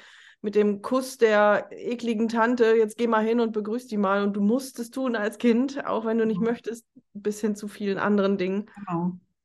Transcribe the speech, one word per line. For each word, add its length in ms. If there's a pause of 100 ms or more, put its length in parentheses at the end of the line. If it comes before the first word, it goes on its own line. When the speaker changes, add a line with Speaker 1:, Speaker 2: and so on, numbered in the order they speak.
(400)
Speaker 1:
mit 140
dem 260
Kuss 380
der 520
ekligen 580
Tante. 480
Jetzt 200
geh 100
mal 180
hin 160
und 120
begrüß 340
die 120
mal. 240
Und 120
du 60
musst 380
es 120
tun 260
als 200
Kind, 480
auch 220
wenn 100
du 80
nicht 160
Speaker 2:
Mhm. 60
Speaker 1:
möchtest, 400 (260)
bis 280
hin 140
zu 140
vielen 300
anderen 400
Dingen. 360
Speaker 2:
Genau. 440 (260)